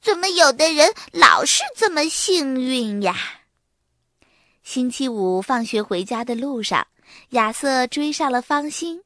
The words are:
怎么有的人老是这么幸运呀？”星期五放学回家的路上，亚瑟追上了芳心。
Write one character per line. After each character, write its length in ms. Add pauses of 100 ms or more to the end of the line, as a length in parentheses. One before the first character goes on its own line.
怎 160
么 120
有 240
的 200
人 220 (180)
老 320
是 180 (120)
这 160
么 180
幸 520
运 420
呀？” 140 (1500)
星 260
期 200
五 340
放 240
学 160
回 220
家 200
的 120
路 260
上， 240 (440)
亚 220
瑟 360
追 240
上 180
了 100
芳 300
心。 360